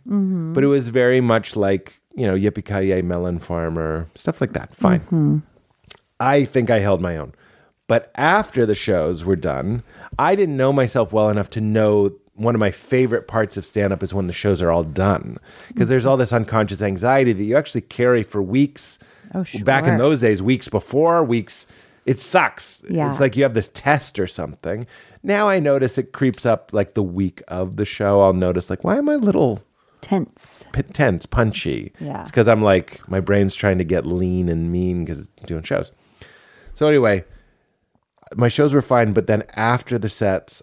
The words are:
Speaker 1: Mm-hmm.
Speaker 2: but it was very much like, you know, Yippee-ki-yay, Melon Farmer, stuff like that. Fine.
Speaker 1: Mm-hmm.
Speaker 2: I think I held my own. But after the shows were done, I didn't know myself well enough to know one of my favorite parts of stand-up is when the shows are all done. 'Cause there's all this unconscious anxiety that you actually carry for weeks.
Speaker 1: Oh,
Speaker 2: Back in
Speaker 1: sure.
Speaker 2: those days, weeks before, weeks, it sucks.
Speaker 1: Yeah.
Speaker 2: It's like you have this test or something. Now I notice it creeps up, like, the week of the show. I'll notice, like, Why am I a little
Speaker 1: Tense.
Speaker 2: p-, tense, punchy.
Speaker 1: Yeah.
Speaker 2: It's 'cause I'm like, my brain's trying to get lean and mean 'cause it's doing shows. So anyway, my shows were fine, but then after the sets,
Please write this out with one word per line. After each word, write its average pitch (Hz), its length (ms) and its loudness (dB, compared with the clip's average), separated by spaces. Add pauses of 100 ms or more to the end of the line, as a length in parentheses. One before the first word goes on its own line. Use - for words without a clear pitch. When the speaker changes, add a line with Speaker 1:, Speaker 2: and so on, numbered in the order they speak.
Speaker 1:
Mm-hmm. 190 460 -2
Speaker 2:
but 135 100 0
it 143 60 4
was 139 220 2
very 127 300 2
much 113 360 0
like, 98 440 -2 (160)
you 120 100 -2
know, 95 80 2
Yippee-ki-yay, 98 680 0
Melon 87 360 -4
Farmer, 82 760 -6
stuff - 260 -8
like 135 140 -4
that. - 200 -10
Fine. 180 260 2
Speaker 1:
Mm-hmm. 151 380 0 (800)
Speaker 2:
I 135 260 2
think 120 260 0
I 110 100 4
held 98 200 2
my 87 160 -4
own. 71 160 -10 (540)
But - 280 0
after 156 520 2
the 104 80 0
shows 87 500 -2
were 92 120 2
done, 76 460 -4 (360)
I 160 160 2
didn't 175 220 0
know 131 160 2
myself 123 400 0
well 107 160 2
enough 104 220 -2
to 110 100 -6
know 107 520 2 (220)
one 117 200 0
of 113 40 0
my 104 120 2
favorite 123 580 -2
parts 110 280 -2
of 98 100 -8
stand-up 98 360 -2
is 92 120 -6
when 98 120 -2
the 87 60 -6
shows 95 300 0
are 85 80 2
all 85 140 2
done. 87 520 -2 (400)
'Cause 120 120 2
there's 123 180 2
all 135 100 4
this 123 160 0
unconscious 107 500 0
anxiety 117 500 2
that 101 120 -4
you 113 120 0
actually 143 260 -2
carry 123 400 2
for 101 200 -4
weeks. 135 560 -2 (360)
Speaker 1:
Oh, 185 100 -6 (200)
Speaker 2:
Back 135 200 2
in 151 60 2
Speaker 1:
sure. 113 80 2
Speaker 2:
those 139 220 2
days, 107 220 2
weeks 120 260 0
before, 160 560 0
weeks, 117 420 -4 (400)
it 127 120 0
sucks. - 720 0
Speaker 1:
Yeah. 160 220 -2
Speaker 2:
It's 139 100 -4
like 131 160 0
you 135 80 2
have 127 100 0
this 110 140 -2
test - 500 -2
or 92 80 -2
something. 87 600 -8 (360)
Now 208 260 0
I 190 120 2
notice 139 380 2
it - 140 -6
creeps - 340 0
up, 110 260 0
like, 104 220 -2
the 107 80 0
week 92 440 -4
of 92 300 -6
the 104 80 -2
show. 101 360 2
I'll 95 120 8
notice, 90 380 0
like, 95 140 -6
Why 185 120 2
am 294 140 0
I 302 40 2
a 294 40 0
little 156 440 0 (380)
Speaker 1:
Tense. - 720 -6
Speaker 2:
p-, 135 100 -2
tense, 107 440 0
punchy. 101 760 -2
Speaker 1:
Yeah. 139 220 -10
Speaker 2:
It's - 80 -14
'cause 113 180 2
I'm 107 140 4
like, 95 460 2
my 95 120 -2
brain's 98 340 2
trying 95 240 0
to 90 60 0
get 85 220 -2
lean 90 420 0
and 82 240 -2
mean 90 340 -2
'cause 78 140 -8
it's 69 80 -18 (180)
doing 80 160 -8
shows. - 300 -4 (840)
So 151 140 0
anyway, 113 360 4 (1120)
my 120 100 2
shows 143 260 2
were 139 100 4
fine, 120 300 2
but 90 140 2
then 107 160 2 (140)
after 120 420 0
the 107 100 -4
sets, - 540 -4